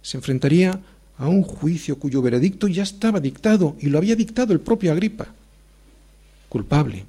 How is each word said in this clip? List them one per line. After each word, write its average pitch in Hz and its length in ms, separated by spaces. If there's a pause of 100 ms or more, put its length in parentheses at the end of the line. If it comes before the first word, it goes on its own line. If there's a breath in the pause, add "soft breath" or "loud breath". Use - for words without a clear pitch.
Se - 160
enfrentaría 156 640 (380 soft breath)
a 131 100
un 190 140
juicio 151 560
cuyo 135 240
veredicto 147 460
ya 190 160
estaba 208 340
dictado, 160 640
y 143 80
lo 143 100
había 208 160
dictado 226 380
el 165 80
propio 202 320
Agripa. 202 420 (1120)
Culpable. 110 600